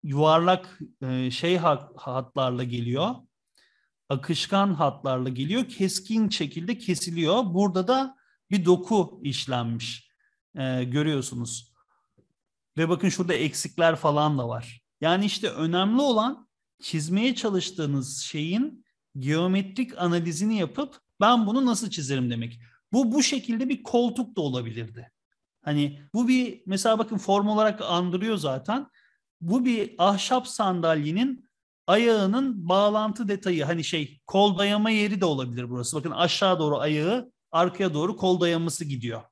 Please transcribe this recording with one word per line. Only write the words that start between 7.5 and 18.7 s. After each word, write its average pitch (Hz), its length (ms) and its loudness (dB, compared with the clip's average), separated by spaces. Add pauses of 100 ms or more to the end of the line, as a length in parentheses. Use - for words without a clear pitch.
Burada 185 340 0
da 262 300 0 (340)
bir 190 140 2
doku 180 580 2
işlenmiş. 120 880 -4 (440)
E, 131 280 -4
görüyorsunuz. 127 920 -4 (1040)
Ve 160 120 0
bakın 175 200 0
şurada 175 240 -2
eksikler 156 600 0
falan 147 420 2
da 120 120 -4
var. 117 320 -12 (200)
Yani 180 240 2
işte 202 240 -2
önemli 185 520 0
olan 254 460 0 (340)
çizmeye 185 540 -2
çalıştığınız 156 840 -4
şeyin 190 680 -4 (340)